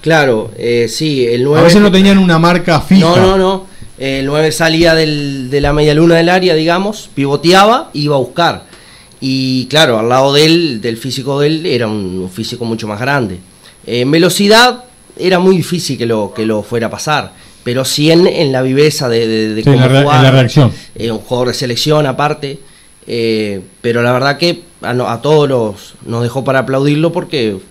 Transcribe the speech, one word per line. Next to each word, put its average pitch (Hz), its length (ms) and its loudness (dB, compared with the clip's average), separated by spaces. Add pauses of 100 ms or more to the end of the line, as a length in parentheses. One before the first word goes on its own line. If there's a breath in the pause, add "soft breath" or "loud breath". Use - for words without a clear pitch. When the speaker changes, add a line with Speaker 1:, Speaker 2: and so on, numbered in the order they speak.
Speaker 1:
Claro, 139 560 0
eh, 120 300 0
sí, 143 380 -2
el 120 160 0
Speaker 2:
A - 20 0
Speaker 1:
nueve 151 200 2
Speaker 2:
veces 180 160 6
no 208 100 4
tenían 196 280 4
una 175 200 4
marca 170 440 2
fija. 190 180 4
Speaker 1:
No, 170 160 4
no, 190 220 4
no. 190 280 -2 (300 loud breath)
El 135 300 -4
nueve 151 240 0
salía 165 440 2
del, 143 560 -2
de 143 100 0
la 143 120 0
media 151 220 2
luna 165 220 4
del 170 120 2
área, 180 260 2
digamos, 170 600 -2
pivoteaba, 180 800 2
iba 147 220 -2
a - 20 2
buscar. 127 460 -2 (560 loud breath)
Y 131 460 -4
claro, 143 320 0
al 113 100 -2
lado 135 260 2
de 151 100 4
él, 160 380 0
del 113 140 -4
físico 135 440 -6
de 147 60 2
él, 160 200 -2
era 120 200 -2
un, 98 360 -6
un 90 80 -8
físico 113 340 -10
mucho 110 240 -6
más 104 120 -8
grande. 127 360 -2 (500 soft breath)
Eh, 120 140 -4
en 127 100 -2
velocidad 202 760 2 (320)
era 180 220 0
muy 185 180 2
difícil 156 400 -4
que 117 100 -4
lo, 107 280 -4
que 110 100 -6
lo 107 180 -2
fuera 113 260 -6
a - 20 -6
pasar, 147 420 -6 (300 soft breath)
pero 127 220 -4
sí 147 260 0
en, 170 160 4
en 160 260 0
la 127 80 0
viveza 139 480 0
de, 117 180 0
de, 110 280 -2
de 110 80 -6
Speaker 2:
Sí, 117 80 2
en 135 60 6
Speaker 1:
cómo 127 100 4
Speaker 2:
la - 20 2
rea-, 135 120 4
en 143 40 2
Speaker 1:
jugar. 143 200 2
Speaker 2:
la 131 80 4
reacción. 131 400 4 (240 loud breath)
Speaker 1:
Eh, 113 160 -6
un 107 60 -6
jugador 123 300 -4
de 123 60 -4
selección 143 500 -2
aparte, 143 540 -4 (480 soft breath)
eh, 110 540 -4 (200)
pero 120 220 -2
la 123 100 0
verdad 139 240 0
que 170 260 -2 (200)
a, 117 100 -6
no, 123 160 -4
a 117 140 -6
todos 147 260 2
los, 113 460 -4 (100)
nos 117 200 -4
dejó 120 200 -6
para 135 140 0
aplaudirlo 143 540 0
porque 127 440 -4 (140)